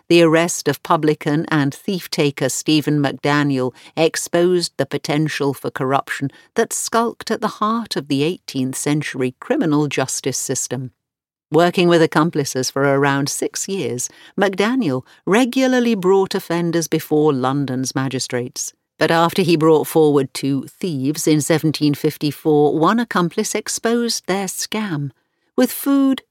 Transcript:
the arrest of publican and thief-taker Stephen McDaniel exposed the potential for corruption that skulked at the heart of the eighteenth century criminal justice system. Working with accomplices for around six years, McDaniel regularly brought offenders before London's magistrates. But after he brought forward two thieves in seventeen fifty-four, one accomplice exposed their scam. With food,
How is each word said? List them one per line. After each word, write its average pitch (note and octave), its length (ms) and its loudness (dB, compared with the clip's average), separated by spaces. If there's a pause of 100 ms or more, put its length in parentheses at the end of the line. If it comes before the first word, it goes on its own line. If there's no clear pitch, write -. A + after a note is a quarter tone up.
the E3+ 140 8
arrest E3 460 2
of C#3 140 -2
publican D#3 680 0
and C#3 240 2
thief-taker D3+ 720 -2
Stephen D3+ 500 0
McDaniel C#3 760 0 (200)
exposed F3 840 0
the C3+ 80 -2
potential D3 680 -2
for C3 180 -10
corruption C#3 600 -4 (240)
that A3+ 180 0
skulked - 580 -4
at A3 120 -4
the - 180 -6
heart A3 340 -4
of D3 140 -6
the C#3 140 0
eighteenth C3+ 520 -4
century C#3 640 -4
criminal D#3 480 0
justice - 520 -4
system. B2+ 540 -6 (600)
Working F3 360 4
with E3+ 120 6
accomplices D3+ 720 0
for C#3 140 -2
around C#3 440 2
six - 400 -6
years, B2 400 -6 (320)
McDaniel G3 640 0 (220)
regularly B3 680 2
brought F#3+ 400 2
offenders E3+ 540 -2
before D3+ 460 2
London's C3 600 -2
magistrates. B2+ 800 -6 (260)
But D#3+ 120 2
after E3+ 320 2
he E3 140 4
brought D#3 300 4
forward D3 460 2
two C#3 360 -4
thieves D3+ 580 -4
in D3+ 160 4
seventeen D3 500 0
fifty-four, D3 880 0
one F#3+ 200 2
accomplice G#3 560 -2
exposed A#3 720 -4
their F#3+ 200 -2
scam. F3 640 -6 (460)
With B3+ 160 2
food, C#4 580 0